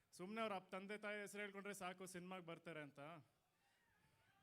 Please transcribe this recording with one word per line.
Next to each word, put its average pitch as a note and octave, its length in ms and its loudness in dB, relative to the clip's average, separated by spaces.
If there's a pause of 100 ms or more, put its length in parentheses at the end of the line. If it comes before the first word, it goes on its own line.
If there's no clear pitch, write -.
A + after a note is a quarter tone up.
(180)
ಸುಮ್ನೆ G#3 240 2
ಅವ್ರ A3 120 6
ಅಪ್ಪ F#3 220 0
ತಂದೆ G3 220 0
ತಾಯಿ G#3 240 2
ಹೆಸರು G3+ 200 -2
ಹೇಳ್ಕೊಂಡ್ರೆ G3+ 320 0
ಸಾಕು, F#3 340 0
ಸಿನಿಮಾಗೆ F3+ 380 -2
ಬರ್ತಾರೆ" D#3+ 360 -2
ಅಂತ. C#3+ 180 -6 (1400)